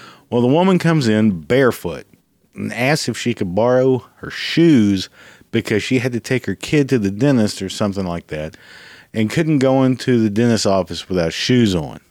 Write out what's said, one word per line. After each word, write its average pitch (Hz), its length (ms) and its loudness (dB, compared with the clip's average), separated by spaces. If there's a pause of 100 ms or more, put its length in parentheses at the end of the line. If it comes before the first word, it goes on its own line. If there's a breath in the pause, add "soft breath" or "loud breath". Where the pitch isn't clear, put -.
(300 loud breath)
Well, 120 120 0
the 120 60 2
woman 175 320 2
comes 156 300 0
in 107 320 2
barefoot 107 640 0 (500)
and 104 160 -8
asks 127 380 -2
if 113 80 -6
she 120 160 -4
could 92 200 -6
borrow 127 520 2 (100)
her - 140 -16
shoes 113 800 2 (420 loud breath)
because 110 320 -2
she 131 160 0
had 120 140 -4
to 113 80 -6
take - 240 -4
her 98 100 -4
kid 147 320 0
to 135 100 2
the 101 140 0
dentist 110 500 0
or 98 60 -6
something 98 380 -4
like 85 220 -8
that 78 280 -8 (580 loud breath)
and 110 160 0
couldn't 156 300 0
go 131 240 2
into 127 340 0
the 110 120 2
dentist's 113 360 0
office 92 440 -2
without 85 240 -2
shoes 117 420 2
on. 76 240 -6 (120)